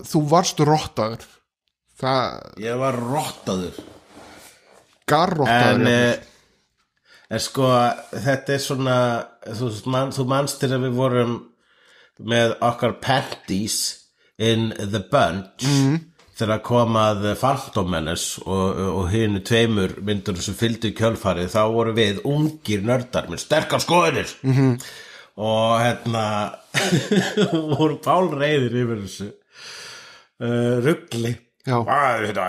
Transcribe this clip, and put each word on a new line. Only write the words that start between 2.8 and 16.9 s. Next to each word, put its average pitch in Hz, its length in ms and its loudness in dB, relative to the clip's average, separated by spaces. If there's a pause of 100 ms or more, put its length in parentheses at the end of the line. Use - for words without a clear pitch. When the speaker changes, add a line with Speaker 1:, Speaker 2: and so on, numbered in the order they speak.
Speaker 2:
rottaður. 113 760 -4 (1300)
Speaker 1:
Garrottaður, 156 400 2
Speaker 2:
En, 123 380 4
Speaker 1:
jafnvel. - 20 4
Speaker 2:
eh, 120 300 4 (1080)
en 110 140 -6
sko, 131 280 0 (420)
þetta 135 440 -2
er 139 60 0
svona, 131 380 -2 (480)
þú, 117 240 -6 (160)
man, 131 260 0
þú 139 160 -2
manst 139 340 0
þegar 131 220 0
við 123 140 -2
vorum 123 360 2 (840)
með 113 420 2
okkar 117 380 0
panties - 760 -2 (640)
in 113 300 2
the 104 300 -4
bunch, 98 640 0
Speaker 1:
Mhm. 139 380 2 (360)
Speaker 2:
þegar 107 240 0
kom 117 340 2